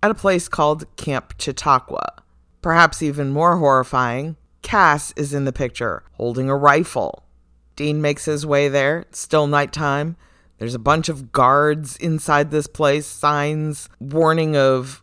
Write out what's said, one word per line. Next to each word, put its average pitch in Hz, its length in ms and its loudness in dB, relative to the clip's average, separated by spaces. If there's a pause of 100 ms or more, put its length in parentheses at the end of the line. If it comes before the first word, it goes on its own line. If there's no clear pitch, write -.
at 160 80 2
a 214 40 -2
place 185 320 0
called 156 380 -2 (120)
Camp - 420 -6
Chautauqua. - 840 -2 (380)
Perhaps 165 420 2
even 143 280 -4
more 165 260 2
horrifying, 135 800 0 (240)
Cass 160 560 2
is 143 160 -4
in 139 140 -2
the 135 60 -2
picture, 120 500 -6 (100)
holding 127 380 -4
a 139 60 0
rifle. 143 680 2 (520)
Dean 151 260 -2
makes 147 240 -2
his 147 180 -2
way 143 240 2
there. 143 320 0
It's - 200 -14
still 151 260 2
nighttime. 147 680 -2 (420)
There's 120 160 -8
a 123 40 -6
bunch 151 320 0
of 135 220 -10
guards 143 680 2
inside 151 520 0
this 151 160 -2
place, 147 400 0
signs 147 840 -4 (100)
warning 156 560 0
of 131 460 0